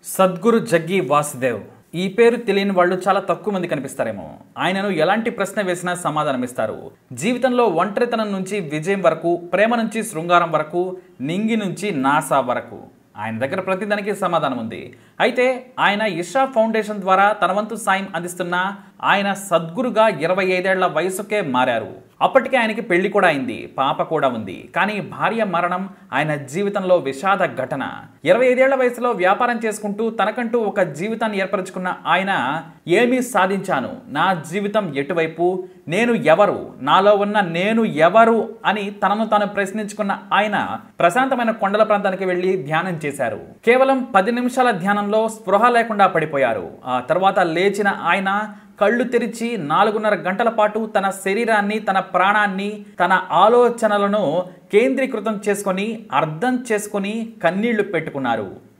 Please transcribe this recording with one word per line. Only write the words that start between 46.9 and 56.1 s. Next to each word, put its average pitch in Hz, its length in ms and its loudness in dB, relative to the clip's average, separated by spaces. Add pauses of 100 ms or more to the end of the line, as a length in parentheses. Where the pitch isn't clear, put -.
తర్వాత 190 400 2
లేచిన 190 480 2
ఆయన 196 600 0 (320)
కళ్ళు 233 220 2
తెరిచి 233 540 -2
నాలుగున్నర 202 580 2
గంటల 185 340 0
పాటు 214 480 0
తన 196 120 0
శరీరాన్ని, 208 680 0
తన 196 200 -2
ప్రాణాన్ని, 202 840 0 (140)
తన 185 220 4 (100)
ఆలోచనలను 208 1120 4 (280)
కేంద్రీకృతం 220 760 0
చేసుకొని, 202 640 -4